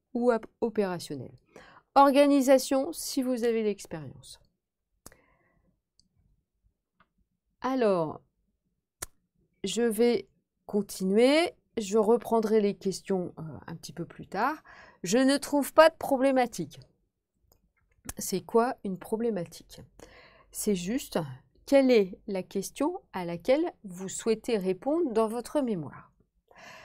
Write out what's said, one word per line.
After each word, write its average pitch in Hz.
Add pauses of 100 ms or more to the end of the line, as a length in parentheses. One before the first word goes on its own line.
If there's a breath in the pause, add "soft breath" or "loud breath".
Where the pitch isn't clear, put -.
(140)
ou 240
op-, 226 (140)
opérationnel. 180 (640 loud breath)
Organisation, 277
si -
vous 247
avez 226
l'expérience. 175 (3250 soft breath)
Alors, 214 (1400)
je 196
vais 233 (380)
continuer. 214 (240)
Je 202
reprendrai 220
les 202
questions, 185
euh, 160 (240)
un 170
petit -
peu 170
plus -
tard. 254 (400 loud breath)
Je 190
ne 269
trouve 277
pas 320
de -
problématique. 254 (1400)
C'est 180
quoi 240
une 190
problématique ? 208 (720 loud breath)
C'est 208
juste, 190 (460)
quelle 269
est 202
la 190
question 277 (120)
à 185
laquelle 254 (120)
vous 185
souhaitez 220
répondre 240
dans 220
votre 240
mémoire ? 196 (720 loud breath)